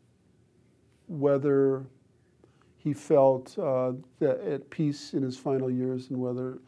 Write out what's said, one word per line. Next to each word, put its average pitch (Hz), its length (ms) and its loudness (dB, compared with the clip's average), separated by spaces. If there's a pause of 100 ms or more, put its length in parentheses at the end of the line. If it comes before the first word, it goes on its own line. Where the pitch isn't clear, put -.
(1080)
whether 139 800 2 (920)
he 151 140 -4
felt, 135 640 2
uh, 127 360 0 (240)
that 135 240 0
at 147 280 -6
peace 147 440 -4
in 147 80 -2
his 127 160 -4
final 131 320 -2
years 127 400 -4
and 127 100 -4
whether, 127 380 -6 (100)